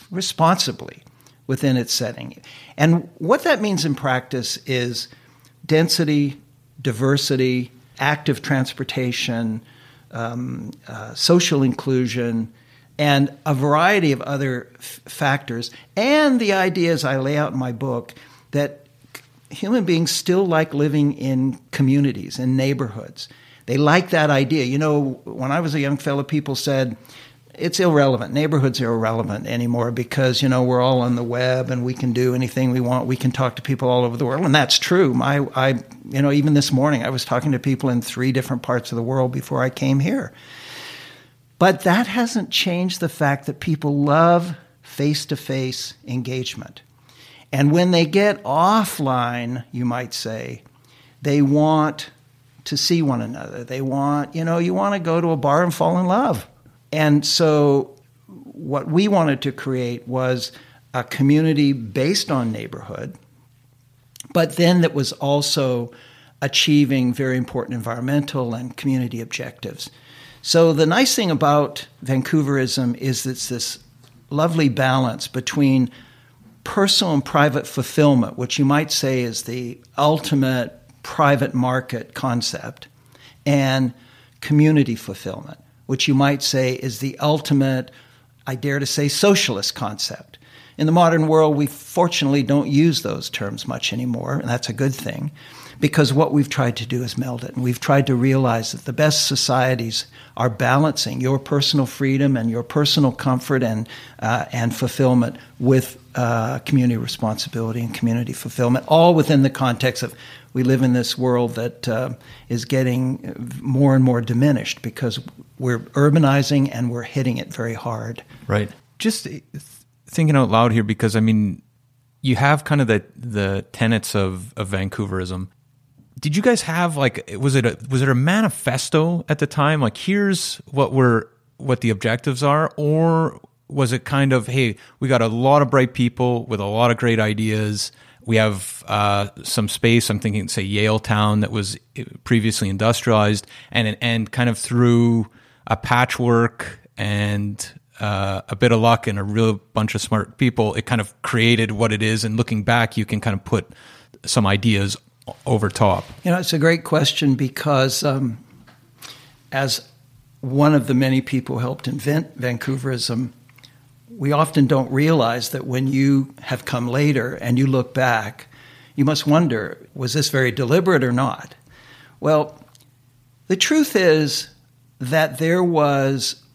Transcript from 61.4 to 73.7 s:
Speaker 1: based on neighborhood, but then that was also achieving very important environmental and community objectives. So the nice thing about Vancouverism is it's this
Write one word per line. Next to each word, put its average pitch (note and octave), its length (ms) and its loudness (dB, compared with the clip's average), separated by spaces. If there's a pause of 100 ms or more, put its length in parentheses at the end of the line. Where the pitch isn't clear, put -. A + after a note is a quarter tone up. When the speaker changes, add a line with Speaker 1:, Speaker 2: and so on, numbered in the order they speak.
Speaker 1:
based C3+ 580 -2
on B2 220 -2
neighborhood, - 640 -10 (1200)
but E3 240 0
then F3 240 6
that E3 120 2
was C3+ 200 -2
also C#3 800 -2 (480)
achieving C#3 720 2
very B2+ 240 -2
important B2 360 -6
environmental B2 800 -4
and B2 220 -10
community B2 460 -2
objectives. - 680 -12 (520)
So E3 320 4
the D3+ 120 4
nice A3 300 2
thing G3 160 0
about D3 560 0 (140)
Vancouverism C3 920 0
is C3 300 -4
it's B2+ 220 -8
this - 320 -8 (500)